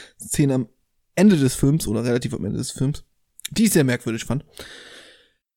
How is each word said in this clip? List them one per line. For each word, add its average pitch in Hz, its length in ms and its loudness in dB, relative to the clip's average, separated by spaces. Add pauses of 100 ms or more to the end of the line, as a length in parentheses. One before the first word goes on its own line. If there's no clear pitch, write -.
(200)
Szene 139 340 0
am 127 140 -2 (480)
Ende 190 200 6
des 135 200 2
Films 139 320 0
oder 110 160 -2
relativ 123 300 -2
am - 100 -8
Ende 117 140 -6
des - 120 -6
Films, - 340 -6 (460)
die 226 140 0
ich 202 80 2
sehr 165 100 4
merkwürdig 120 420 -2
fand. 131 200 -4 (1120)